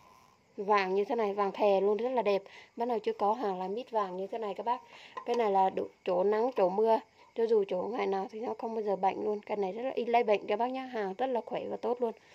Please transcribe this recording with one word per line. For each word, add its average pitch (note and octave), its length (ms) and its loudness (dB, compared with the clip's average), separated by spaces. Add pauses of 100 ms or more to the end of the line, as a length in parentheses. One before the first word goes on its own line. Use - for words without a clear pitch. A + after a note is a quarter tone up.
(580)
vàng G3 380 2
như G3+ 100 2
thế A#3 100 -2
này, G#3+ 180 0
vàng G3+ 180 0
thè G3+ 300 4
luôn, G#3 160 4
rất A#3 120 -2
là B3+ 120 0
đẹp. G3 220 2 (320)
Bắt A#3 100 -2
đầu A#3+ 140 0
chưa A3 140 -2
có G#3+ 200 2
hàng G3 260 -2
lá F#3 80 -4
mít A3 240 -8
vàng G3 260 -2
như G3 100 -6
thế A#3 100 -8
này G#3+ 160 -4
các G3+ 120 -8
bác. A#3+ 160 0 (440)
Cái A#3+ 100 0
này A3+ 160 4
là F#3+ 180 4
độ, F#3+ 180 -4 (180)
chỗ F3+ 180 2
nắng, G#3+ 320 2
chỗ F#3+ 140 4
mưa, A3 300 4 (360)
cho A3+ 120 2
dù A3 200 4
chỗ F#3 240 -2
ngày G3+ 160 -2
nào G3 240 -2
thì A3 80 -12
nó A3+ 180 -6
không A3+ 180 -6
bao A3+ 80 -4
giờ G3+ 120 0
bệnh F#3+ 300 -2
luôn. G#3+ 140 -2
Cái G#3+ 180 -6
này F#3+ 140 -2
rất A3 120 -8
là C4 120 -4
ít A#3+ 100 -2
lây A#3 180 4
bệnh G3+ 240 2
các G#3 120 0
bác A#3 80 0
nhá. C4 140 -6
Hàng A3 360 -6
rất C4 100 -2
là A#3+ 180 -2
khỏe - 240 -6
và G3+ 80 -6
tốt A3+ 240 -4
luôn. A3+ 100 0 (240)